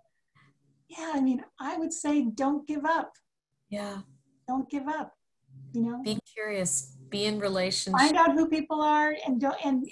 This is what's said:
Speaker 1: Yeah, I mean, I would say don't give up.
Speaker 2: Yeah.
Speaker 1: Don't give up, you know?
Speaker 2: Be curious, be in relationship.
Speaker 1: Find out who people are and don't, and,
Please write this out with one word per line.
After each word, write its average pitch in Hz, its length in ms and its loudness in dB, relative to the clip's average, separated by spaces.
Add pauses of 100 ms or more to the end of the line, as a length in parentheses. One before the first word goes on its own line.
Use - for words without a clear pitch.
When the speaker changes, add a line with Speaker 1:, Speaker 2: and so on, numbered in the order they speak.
(880)
Speaker 1:
Yeah, 330 260 -8
I 269 60 0
mean, 262 240 2 (160)
I 302 160 -6
would 320 160 -4
say 294 300 2
don't 277 440 0
give 294 180 -4
up. 320 280 0 (560)
Speaker 2:
Yeah. 104 300 -8 (500)
Speaker 1:
Don't 262 220 -4
give 277 180 -6
up, 302 240 -6 (600)
you 233 100 0
know? 240 200 -2
Speaker 2:
Be 214 160 -4 (160)
curious, 208 640 -4 (140)
be 202 160 -2
in 214 120 -2
relationship. 190 600 0
Speaker 1:
Find 311 160 6
out 330 160 8
who 320 160 4
people 311 320 -2
are 302 340 4 (120)
and 254 140 0
don't, 269 240 0
and, 269 260 2